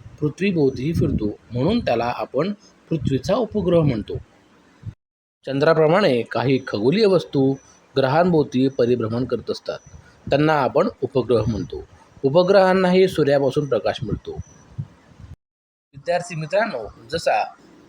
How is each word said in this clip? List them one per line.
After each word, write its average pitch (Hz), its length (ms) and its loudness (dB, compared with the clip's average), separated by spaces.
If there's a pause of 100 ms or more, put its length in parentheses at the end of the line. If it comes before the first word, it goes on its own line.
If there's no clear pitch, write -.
(200)
पृथ्वीभोवतीही 147 720 -2
फिरतो, - 340 -2 (260)
म्हणून 160 280 -2
त्याला 117 360 -2
आपण 139 360 -4 (360)
पृथ्वीचा 139 460 -2
उपग्रह 196 460 0
म्हणतो. 120 360 -2 (1300)
चंद्राप्रमाणे 156 760 2
काही 123 440 0
खगोलीय 147 400 2
वस्तू 147 480 2 (420)
ग्रहांभोवती 135 720 2
परिभ्रमण 120 560 0
करत 113 260 -6
असतात, - 280 -10 (520)
त्यांना 147 220 2
आपण 139 360 0 (140)
उपग्रह 120 460 0
म्हणतो. 98 360 -6 (400)
उपग्रहांनाही 185 840 4
सूर्यापासून 143 580 0
प्रकाश 110 360 -2
मिळतो. - 300 -8 (1600)
विद्यार्थी 175 400 -6
मित्रांनो, 156 580 -4 (180)
जसा 139 320 0 (460)